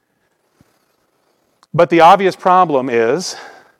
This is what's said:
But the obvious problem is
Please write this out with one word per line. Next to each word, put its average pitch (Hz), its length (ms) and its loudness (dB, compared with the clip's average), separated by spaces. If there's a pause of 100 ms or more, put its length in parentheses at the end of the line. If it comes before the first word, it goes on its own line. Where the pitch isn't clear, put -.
(1700)
But 170 160 0
the 170 100 2
obvious 185 360 4
problem 165 520 -2
is 120 480 -4 (440)